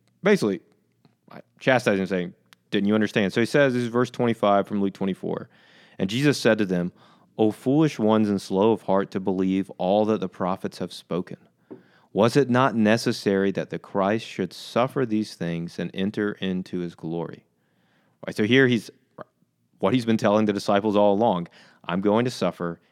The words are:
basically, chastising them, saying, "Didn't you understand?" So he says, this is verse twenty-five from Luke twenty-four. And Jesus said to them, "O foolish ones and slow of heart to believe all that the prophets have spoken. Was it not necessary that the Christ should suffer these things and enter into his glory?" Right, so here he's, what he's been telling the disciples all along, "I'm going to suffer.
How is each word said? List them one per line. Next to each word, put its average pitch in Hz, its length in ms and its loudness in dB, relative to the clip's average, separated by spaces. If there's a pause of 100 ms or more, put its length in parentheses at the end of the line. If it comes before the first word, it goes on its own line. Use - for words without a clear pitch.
(200)
basically, 120 420 0 (1000)
chastising 120 380 2
them, 95 100 -2
saying, 90 260 -4 (380)
"Didn't 101 160 2
you 107 80 4
understand?" 104 360 0
So - 80 -2
he 113 60 2
says, 139 260 2
this 123 120 -2
is 117 40 -4
verse 123 220 -2
twenty-five 104 560 2
from 104 140 -4
Luke 98 140 -2
twenty-four. 90 540 -6 (480)
And 98 140 -4
Jesus 131 260 2
said 110 220 4
to 107 80 0
them, 90 240 -2 (480)
"O 107 140 2
foolish 147 480 0
ones 107 280 4
and 101 140 -2
slow 101 300 2
of 98 100 -4
heart 95 300 -2
to 104 80 -6
believe 95 580 -2
all 101 280 2
that 107 120 0
the 92 100 -6
prophets 92 500 -6
have 90 140 -10
spoken. - 440 -8 (760)
Was 113 240 2
it 131 140 2
not 123 240 2
necessary 107 800 0
that 78 180 -6
the 85 80 -6
Christ 101 480 -2
should - 260 -6
suffer 127 540 -4
these 107 280 -4
things 85 440 -8
and 87 160 -6
enter 104 380 -4
into 92 480 -6
his 85 160 -8
glory?" 82 480 -8 (840)
Right, - 80 -8
so 110 80 -2
here 127 240 4
he's, 120 240 0 (880)
what 101 160 2
he's 123 100 0
been 113 120 2
telling 107 300 2
the 104 60 2
disciples 101 440 0
all 104 180 4
along, 98 320 0 (380)
"I'm 90 160 -4
going 104 240 2
to 127 80 -4
suffer. 85 480 -4 (120)